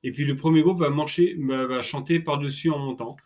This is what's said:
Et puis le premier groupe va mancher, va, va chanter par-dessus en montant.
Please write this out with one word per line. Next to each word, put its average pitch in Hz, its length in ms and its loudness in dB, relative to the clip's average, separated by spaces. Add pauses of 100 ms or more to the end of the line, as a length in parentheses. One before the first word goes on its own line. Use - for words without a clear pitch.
Et 127 100 -6
puis 143 120 -2
le 139 120 0
premier 160 260 4
groupe 180 160 4
va 156 100 2
mancher, 151 520 0
va, 131 260 -2
va 127 160 -2
chanter 147 380 -2
par-dessus 147 500 -2
en 147 80 -2
montant. 131 480 -8